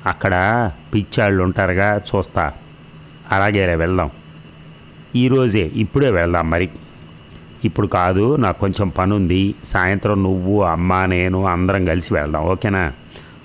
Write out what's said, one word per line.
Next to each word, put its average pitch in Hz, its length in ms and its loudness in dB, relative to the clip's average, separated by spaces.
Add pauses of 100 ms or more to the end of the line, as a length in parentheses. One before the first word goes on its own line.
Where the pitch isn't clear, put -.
"అక్కడ 98 680 0 (240)
పిచ్చాళ్ళు 101 500 0
ఉంటారుగా, 95 560 0 (160)
చూస్తా." 85 360 -2 (800)
"అలాగేలే, 98 420 2
వెళ్దాం." 85 360 0 (1040)
"ఈరోజే, 123 580 2
ఇప్పుడే 127 360 0
వెళ్దాం 85 400 2
మరి." 87 180 0 (960)
"ఇప్పుడు 107 220 0
కాదు, 95 500 2
నాకు 104 240 0
కొంచెం 98 280 0
పనుంది. 95 680 0 (100)
సాయంత్రం 98 580 0
నువ్వు, 95 400 0
అమ్మ, 90 420 2
నేను 92 420 0
అందరం 92 380 0
కలిసి 87 300 -2
వెళ్దాం, 76 280 -2
ఓకేనా?" 92 500 0 (520)